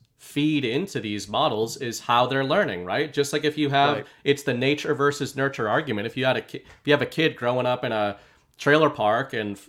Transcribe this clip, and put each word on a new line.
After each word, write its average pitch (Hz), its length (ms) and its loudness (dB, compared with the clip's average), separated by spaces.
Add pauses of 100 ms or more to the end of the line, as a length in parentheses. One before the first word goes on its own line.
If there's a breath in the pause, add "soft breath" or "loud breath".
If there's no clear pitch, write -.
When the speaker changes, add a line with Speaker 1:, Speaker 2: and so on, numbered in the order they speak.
(180)
Speaker 1:
feed 147 480 0
into 139 340 -2
these 104 280 -6
models 113 500 0
is 117 220 -8
how 120 260 4
they're 135 200 0
learning, 135 400 0
right? 127 280 -2
Just 143 200 -2
like 151 100 -2
if 147 140 0
you 147 120 0
have, 139 280 2
Speaker 2:
Right. 107 80 -8 (180 loud breath)
Speaker 1:
it's 139 200 2
the 131 100 -2
nature 143 420 0
versus 139 400 -2
nurture 135 340 -2
argument. 113 380 -2
If 113 100 -10
you 127 80 0
had 127 120 2
a 110 40 -6
ki-, - 220 -12
if - 220 -20
you 143 80 6
have 139 100 4
a - 20 -4
kid 160 300 0
growing 123 320 0
up 123 160 0
in 123 80 -2
a 104 260 -2 (400 soft breath)
trailer 151 320 6
park 110 440 0
and 104 240 -4
f-, - 120 -20